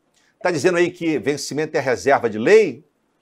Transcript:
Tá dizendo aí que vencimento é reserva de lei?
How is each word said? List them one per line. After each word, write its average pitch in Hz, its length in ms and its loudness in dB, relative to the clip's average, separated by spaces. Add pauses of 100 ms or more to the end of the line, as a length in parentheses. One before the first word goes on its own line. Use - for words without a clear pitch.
(400)
Tá 180 100 -2
dizendo 170 280 0
aí 175 120 2
que 160 300 -4
vencimento 143 560 -6
é 156 40 2
reserva 120 500 0
de 107 100 -6
lei? 160 460 2 (360)